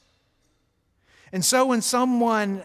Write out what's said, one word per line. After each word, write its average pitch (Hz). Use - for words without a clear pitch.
And 185
so 262
when 247
someone 226